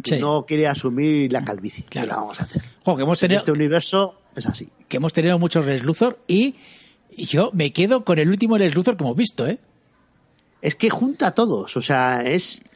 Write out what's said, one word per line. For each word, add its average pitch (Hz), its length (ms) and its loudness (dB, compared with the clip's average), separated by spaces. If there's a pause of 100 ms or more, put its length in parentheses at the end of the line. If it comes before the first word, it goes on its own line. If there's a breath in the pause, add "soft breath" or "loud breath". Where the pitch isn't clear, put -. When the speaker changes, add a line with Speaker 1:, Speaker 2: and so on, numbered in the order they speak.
Speaker 1:
que 156 140 0
Speaker 2:
Sí. 135 40 -2
Speaker 1:
no 147 260 0
quiere 151 200 0
asumir 139 680 0
la 131 120 -2
calvicie. 104 440 -8
Speaker 2:
Claro. 127 200 -6
Speaker 1:
¿Qué - 60 -6
le - 60 -4
vamos 104 200 -10
a - 40 -4
hacer? - 180 -6 (220)
Speaker 2:
Jo, 175 120 0
que 131 60 -2
hemos 165 200 0
Speaker 1:
En 180 60 2
Speaker 2:
tenido 196 100 2
Speaker 1:
este 160 140 0
universo 165 680 0 (160)
es 120 100 -6
así. - 220 -6 (200)
Speaker 2:
que 131 100 -4
hemos 156 160 -2
tenido 170 240 2
muchos 165 260 2
Lex 135 200 -2
Luthor 226 420 0
y, 226 280 2 (560 loud breath)
y - 160 -12
yo 196 280 2
me 151 180 0
quedo 214 320 2
con 170 140 2
el 156 100 4
último 220 300 2
Lex 175 160 2
Luthor 185 220 2
que 160 80 -4
hemos 127 120 -2
visto, 185 300 -2
¿eh? 208 120 -2 (1000)
Speaker 1:
Es 151 140 -2
que 220 160 0
junta 262 380 0
a - 40 2
todos, 156 440 -2
o 120 60 -2
sea, 127 400 2
es, 151 400 -2 (140)